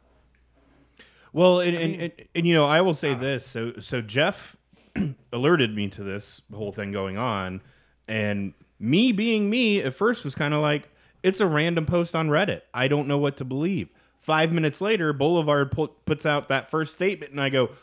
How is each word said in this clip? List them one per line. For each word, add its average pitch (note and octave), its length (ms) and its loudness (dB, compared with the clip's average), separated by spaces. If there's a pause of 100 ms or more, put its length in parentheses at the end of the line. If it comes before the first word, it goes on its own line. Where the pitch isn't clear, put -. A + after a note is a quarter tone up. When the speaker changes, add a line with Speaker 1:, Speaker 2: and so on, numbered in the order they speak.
(1300)
Speaker 1:
Well, F3+ 260 6
and, F3 180 2
Speaker 2:
I - 40 -2
Speaker 1:
and, E3 100 2
Speaker 2:
mean, E3+ 100 -6
Speaker 1:
and, E3+ 100 -6 (240)
and, E3+ 120 2
you E3+ 60 6
know, D3+ 120 6
I D3+ 160 6
will F#3 120 4
say D3 160 -2
Speaker 2:
I C3+ 40 2
don't B2+ 80 -4
know. C3+ 60 -2
Speaker 1:
this. C3+ 180 -4
So, A#2 340 -6
so B2 220 -6
Jeff C3 540 -2 (400)
<clears throat> D#3 380 -6
alerted B2+ 420 2
me G#2 140 -4
to G2+ 140 -12
this G2 380 -10 (120)
whole G#2 180 -8
thing G2+ 200 -8
going G2 260 -4
on, G2 440 -4 (460)
and G#2 460 -2 (260)
me F#3+ 320 2
being G#3+ 380 0
me G#3+ 320 2
at C3 120 -2
first A#3 300 -2
was C#3 120 -8
kinda D3+ 240 0
like, D3+ 300 -2 (340)
"It's F#3+ 180 0
a G3 60 4
random D#3+ 380 0
post E3+ 300 0
on D#3+ 140 0
Reddit. D3 320 0 (120)
I B2+ 140 0
don't D3 200 0
know C#3+ 100 2
what C#3+ 200 0
to C#3 80 -8
believe." D3+ 440 -4 (280)
Five D#3+ 360 2
minutes D#3 280 0
later, F#3 320 0
Boulevard D3 580 2
pu-, D#3 180 -2 (160)
puts D3+ 200 -2
out D3 220 0
that C3+ 220 -2
first D#3 240 -4
statement, F3 400 -4
and C#3+ 80 -4
I C3+ 80 0
go, C3 220 2 (120)